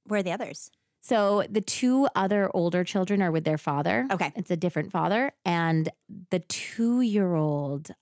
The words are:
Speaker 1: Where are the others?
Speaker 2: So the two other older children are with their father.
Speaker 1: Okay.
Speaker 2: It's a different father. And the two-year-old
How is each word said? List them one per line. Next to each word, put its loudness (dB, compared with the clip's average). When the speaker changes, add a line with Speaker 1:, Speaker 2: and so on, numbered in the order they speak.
Speaker 1:
Where 0
are 0
the -4
others? -10
Speaker 2:
So 4
the 0
two 2
other 2
older 0
children 0
are 2
with 0
their 0
father. 0
Speaker 1:
Okay. -2
Speaker 2:
It's -6
a 2
different -2
father. 0
And 2
the 0
two-year-old 0